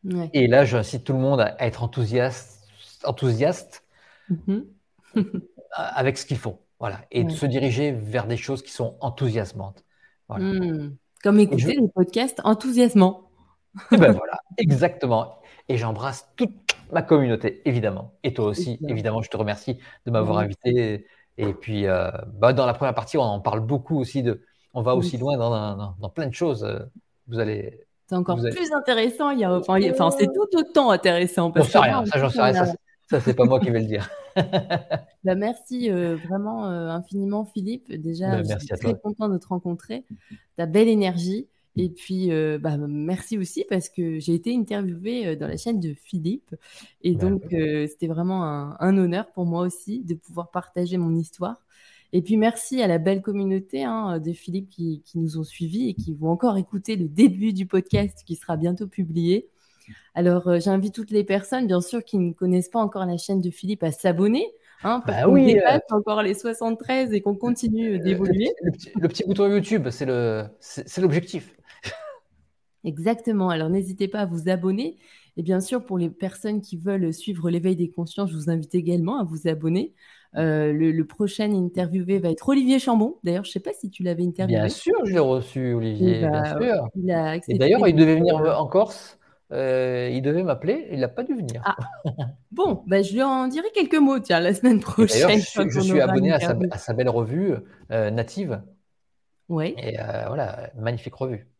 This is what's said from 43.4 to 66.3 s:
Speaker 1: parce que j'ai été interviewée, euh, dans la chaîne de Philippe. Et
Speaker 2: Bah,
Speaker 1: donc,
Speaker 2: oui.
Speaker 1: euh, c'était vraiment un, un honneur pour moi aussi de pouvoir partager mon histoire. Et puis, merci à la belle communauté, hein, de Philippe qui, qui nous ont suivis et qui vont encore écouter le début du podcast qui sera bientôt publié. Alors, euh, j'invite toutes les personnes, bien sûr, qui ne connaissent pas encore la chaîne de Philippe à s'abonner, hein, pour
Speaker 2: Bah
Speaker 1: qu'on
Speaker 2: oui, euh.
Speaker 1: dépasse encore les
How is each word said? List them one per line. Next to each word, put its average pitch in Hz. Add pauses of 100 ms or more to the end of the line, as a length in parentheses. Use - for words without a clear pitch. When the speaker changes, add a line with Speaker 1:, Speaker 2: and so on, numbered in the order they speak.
Speaker 1:
parce 185
que 165
j'ai 170
été 233
interviewée, 202
euh, 160
dans 151
la -
chaîne 233
de 160
Philippe. 180 (480)
Et 175
Speaker 2:
Bah, -
Speaker 1:
donc, 190 (100)
Speaker 2:
oui. 170
Speaker 1:
euh, 151
c'était 151
vraiment 175
un, 147
un 190
honneur 180
pour 180
moi 170
aussi 202
de 170
pouvoir 170
partager 180
mon 165
histoire. 180 (580)
Et 180
puis, 214
merci 226
à 202
la 170
belle 190
communauté, 196
hein, 220
de 160
Philippe 190
qui, 160
qui -
nous 160
ont 156
suivis 180
et 185
qui 160
vont 156
encore 196
écouter 196
le 175
début 190
du 190
podcast 190
qui 165
sera 165
bientôt 175
publié. 175 (640)
Alors, 175
euh, 175
j'invite 190
toutes 220
les 208
personnes, 202
bien 180
sûr, 226
qui -
ne 170
connaissent 180
pas 233
encore 196
la 175
chaîne 196
de 180
Philippe 190
à 160
s'abonner, 202 (360)
hein, 233
pour -
Speaker 2:
Bah -
Speaker 1:
qu'on 220
Speaker 2:
oui, 269
euh. -
Speaker 1:
dépasse 254 (100)
encore 214
les 196